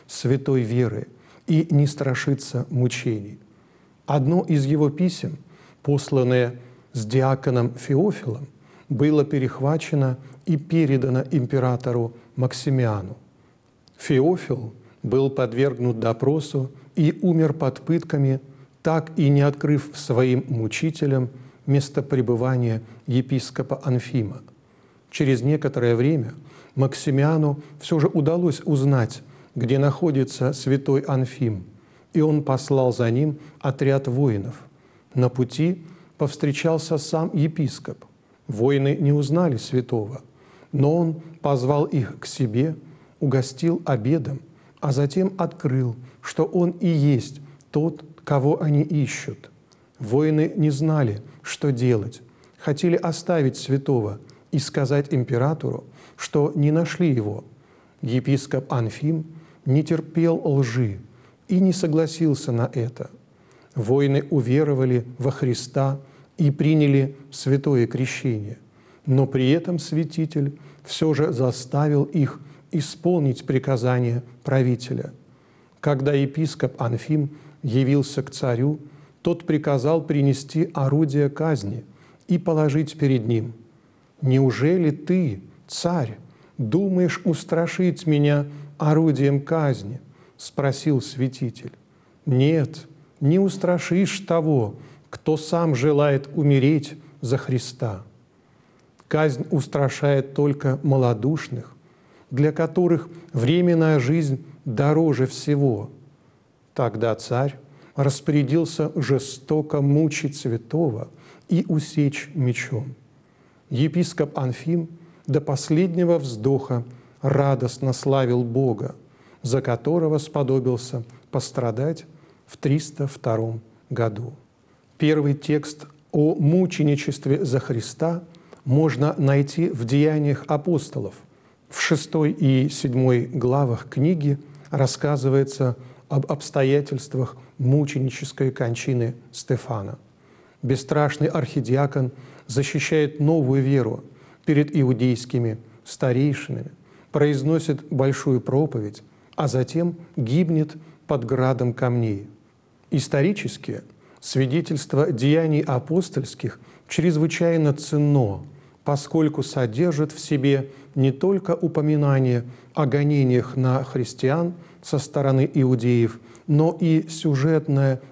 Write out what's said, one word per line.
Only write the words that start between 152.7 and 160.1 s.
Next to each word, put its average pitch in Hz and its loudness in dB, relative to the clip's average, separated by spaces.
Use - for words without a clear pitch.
Исторически 147 -2
свидетельство 143 0
деяний 147 2
апостольских 151 -4
чрезвычайно 160 2
ценно, 143 2
поскольку 147 0
содержит 147 0